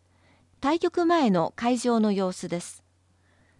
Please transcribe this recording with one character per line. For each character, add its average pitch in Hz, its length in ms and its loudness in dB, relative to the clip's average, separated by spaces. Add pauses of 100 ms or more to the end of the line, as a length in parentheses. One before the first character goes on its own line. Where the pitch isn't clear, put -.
(600)
対 311 200 0
局 349 260 0
前 320 240 4
の 175 260 0
会 240 220 -2
場 233 220 0
の 214 120 2
様 190 200 -2
子 180 160 -12
で 170 140 -6
す。 - 220 -18 (760)